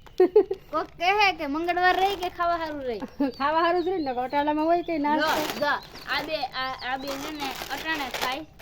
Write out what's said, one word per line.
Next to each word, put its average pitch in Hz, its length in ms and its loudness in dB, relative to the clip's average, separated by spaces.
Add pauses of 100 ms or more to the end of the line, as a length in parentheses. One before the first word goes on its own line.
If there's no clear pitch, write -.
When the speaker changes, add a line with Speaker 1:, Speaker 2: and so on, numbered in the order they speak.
(160)
Speaker 1:
<laughs> 381 540 4
Speaker 2:
કોક 311 160 -2
કહે 392 460 2
કે 311 140 -4
મંગળવાર 349 540 2
રહી 392 160 2
કે 349 120 -2
ખાવા 339 280 0
હારું 302 260 -6
રહી. 240 160 -4 (220)
Speaker 1:
<laughs> 269 180 -2
ખાવા 302 220 2
હારું 339 240 4
જ 339 40 -2
રહી 370 140 0
ને, 269 80 -2
અટાણામાં 285 540 0
હોય 339 180 4
કઈ 330 160 -2
નાસ્તો. 294 300 2
Speaker 2:
જો, 294 320 -2
જો, 294 60 0 (460)
આ 294 100 -2
બે, 294 220 -4
આ, 262 480 -6
આ 262 40 -4
બે 269 120 -8
છે 277 220 -6
ને 285 180 -6
અટાણે 285 600 -6
ખાય, 254 320 -4 (220)